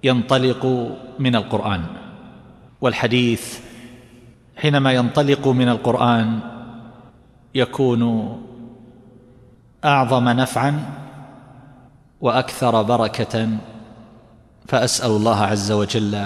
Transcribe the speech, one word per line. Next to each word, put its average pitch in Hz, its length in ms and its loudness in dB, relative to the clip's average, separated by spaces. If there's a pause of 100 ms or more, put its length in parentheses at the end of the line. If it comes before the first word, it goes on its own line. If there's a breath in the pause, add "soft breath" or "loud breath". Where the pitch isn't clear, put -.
ينطلق 127 600 2 (520)
من 127 180 2
القرآن، 101 480 -2 (960)
والحديث 120 760 0 (1000)
حينما 139 360 2
ينطلق 135 560 2
من 127 200 4
القرآن 113 680 2 (1160)
يكون 120 880 0 (1400)
أعظم 127 440 4
نفعا 131 560 0 (1400)
وأكثر 120 600 2
بركة، 113 680 0 (1200)
فأسأل 123 420 0
الله 107 260 2
عز 104 360 0
وجل 104 420 0 (120)